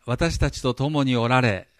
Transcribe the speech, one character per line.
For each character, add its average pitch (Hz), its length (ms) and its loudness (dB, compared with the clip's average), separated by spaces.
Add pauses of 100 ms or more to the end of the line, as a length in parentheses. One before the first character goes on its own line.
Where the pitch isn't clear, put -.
私 156 320 -2
た 147 120 0
ち - 120 -10
と 127 100 0
共 143 320 0
に 131 100 2
お 117 140 0
ら 127 140 4
れ、 101 260 0 (120)